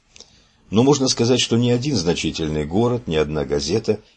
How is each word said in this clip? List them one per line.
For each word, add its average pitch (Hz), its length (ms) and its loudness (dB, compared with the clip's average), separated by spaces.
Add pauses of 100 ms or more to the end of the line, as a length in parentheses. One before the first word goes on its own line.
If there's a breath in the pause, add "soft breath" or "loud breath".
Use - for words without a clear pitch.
(720 soft breath)
Но 104 120 2
можно 131 240 4
сказать, 123 340 2
что - 160 0
ни 120 140 2
один 123 240 0
значительный 80 720 -2
город, 117 420 -2
ни 85 80 -2
одна 76 300 0
газета 73 560 -2 (160 soft breath)